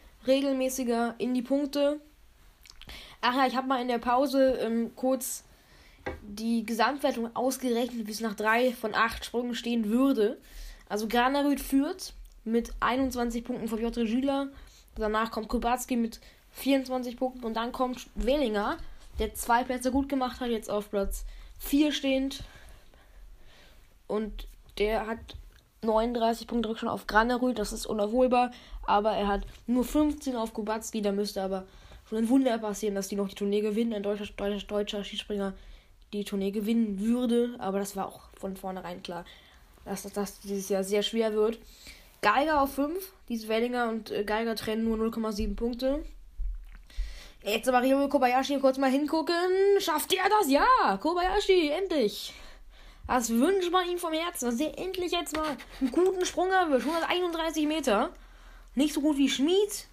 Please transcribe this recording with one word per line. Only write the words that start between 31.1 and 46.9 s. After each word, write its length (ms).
müsste 280
aber 240
schon 120
ein 100
Wunder 300
passieren, 380
dass 120
die 80
noch 120
die 80
Tournee 260
gewinnen, 320
ein 80
deutscher, 240
deutscher, 300
deutscher 380
Skispringer 500
die 120
Tournee 260
gewinnen 500
würde, 600
aber 180
das 180
war 120
auch 160
von 200
vornherein 440
klar, 220
dass 160
das, 100
das 280
dieses 280
Jahr 160
sehr 180
schwer 300
wird. 260
Geiger 400
auf 140
fünf, 380
diese 200
Wellinger 400
und, 220
äh, 120
Geiger 320
trennen 300
nur 140
null 120
Komma 220
sieben 240
Punkte. 480